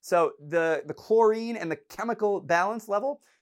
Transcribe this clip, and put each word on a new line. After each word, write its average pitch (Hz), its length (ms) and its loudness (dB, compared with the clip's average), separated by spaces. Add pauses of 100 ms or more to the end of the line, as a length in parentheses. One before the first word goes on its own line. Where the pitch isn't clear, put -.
So 170 320 2 (160)
the, 165 360 0
the 156 100 -10
chlorine 226 640 2
and 165 140 -6
the 156 80 -6 (100)
chemical 208 520 -4
balance 190 480 -2
level. 247 320 -2 (220)